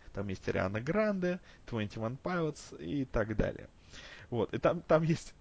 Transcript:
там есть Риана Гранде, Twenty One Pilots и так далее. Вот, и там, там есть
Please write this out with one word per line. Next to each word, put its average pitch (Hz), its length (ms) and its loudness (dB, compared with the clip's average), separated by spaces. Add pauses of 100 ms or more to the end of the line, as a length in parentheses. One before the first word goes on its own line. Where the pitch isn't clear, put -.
(140)
там 101 140 -4
есть 95 200 -6
Риана 95 320 2
Гранде, 180 600 0 (260)
Twenty 107 320 -2
One 113 240 -2
Pilots 165 560 -2
и 147 280 -2
так 110 300 0
далее. - 320 0 (640)
Вот, 113 240 2
и 113 40 2
там, 165 240 4
там 160 220 6
есть - 360 0